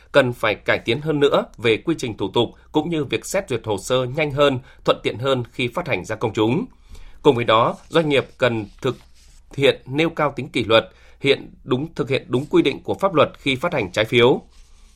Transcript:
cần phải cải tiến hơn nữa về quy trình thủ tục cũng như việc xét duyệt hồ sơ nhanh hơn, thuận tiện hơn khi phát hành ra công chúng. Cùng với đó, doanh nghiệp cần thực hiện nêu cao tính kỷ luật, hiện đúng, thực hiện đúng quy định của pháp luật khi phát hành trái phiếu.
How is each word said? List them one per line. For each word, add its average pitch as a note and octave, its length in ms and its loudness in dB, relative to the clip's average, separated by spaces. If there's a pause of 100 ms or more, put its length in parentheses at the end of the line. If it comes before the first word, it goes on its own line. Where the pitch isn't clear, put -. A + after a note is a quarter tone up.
(120)
cần C3 220 4
phải A2 220 -2
cải - 240 -2
tiến D3 220 -2
hơn D3+ 180 -2
nữa D3 260 2 (120)
về A2 200 2
quy D#3+ 200 -4
trình A#2 200 -8
thủ G2+ 160 -4
tục A#2 160 0 (220)
cũng D#3 180 -2
như D#3+ 140 -4
việc A2+ 220 -6
xét G3 240 -6
duyệt A#2 160 -4
hồ G#2+ 120 -2
sơ B2+ 280 -2
nhanh D3 260 -4
hơn, C#3 280 2 (260)
thuận - 180 0
tiện A#2+ 140 -4
hơn B2+ 340 -2
khi B2+ 160 -4
phát F3 200 -6
hành F#2+ 180 -4
ra G#2+ 100 -6
công G#2+ 180 -4
chúng. A#2+ 320 0 (560)
Cùng C#3 140 6
với A#2 100 -2
đó, A#2 300 2 (140)
doanh D#3+ 200 2
nghiệp C3 160 2 (120)
cần A#2 280 0 (160)
thực B2+ 140 -2 (600)
hiện C#3 300 2
nêu D3+ 240 -2
cao D3+ 260 -2
tính C3 140 -8
kỷ B2+ 140 -2
luật, A2 260 4 (300)
hiện - 340 -2 (100)
đúng, C3+ 300 -4
thực C3+ 160 -6
hiện - 180 -2
đúng B2+ 220 -2
quy E3+ 120 4
định C#3+ 220 -2
của - 100 -4
pháp F#3+ 200 -2
luật C3+ 240 4
khi C3+ 180 -2
phát F3 180 -4
hành G#2 180 -4
trái G#2+ 140 0
phiếu. B2 360 4 (540)